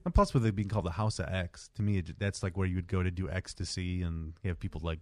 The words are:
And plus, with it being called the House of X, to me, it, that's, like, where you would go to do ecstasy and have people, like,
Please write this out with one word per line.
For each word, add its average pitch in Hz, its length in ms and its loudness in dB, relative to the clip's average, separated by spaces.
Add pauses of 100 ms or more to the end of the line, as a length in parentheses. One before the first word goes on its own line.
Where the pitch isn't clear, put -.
And 175 100 -2
plus, 202 200 6
with 120 100 6
it 107 120 4
being 101 120 0
called 104 160 0
the 90 60 -2
House 107 300 0
of 87 80 -4
X, 92 460 -4
to 104 80 -2
me, 101 160 4
it, 82 200 -4
that's, 101 240 -2
like, 92 140 -2
where 95 100 2
you 90 100 0
would 90 120 -2
go 92 140 2
to 92 80 2
do 87 200 -2
ecstasy 90 720 -4
and 80 300 -2 (120)
have 90 140 -2
people, - 240 -6
like, 82 200 -2